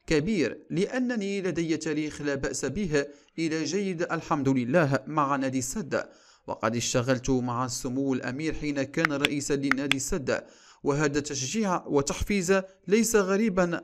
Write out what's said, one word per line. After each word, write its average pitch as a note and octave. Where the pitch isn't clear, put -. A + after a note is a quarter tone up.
كبير D#3
لأنني G3+
لدي E3
تاريخ D#3
لا C#3+
بأس C#3
به D3
إلى D#3+
جيد F3+
الحمد D#3+
لله C3+
مع C#3+
نادي C3
السد، C3
وقد A2+
اشتغلت B2
مع B2
السمو C3
الأمير C3
حين C#3+
كان D#3
رئيسا C#3+
لنادي C#3
السد، C3
وهذا C#3+
تشجيع D3+
وتحفيز F#3+
ليس A3
غريبا F#3+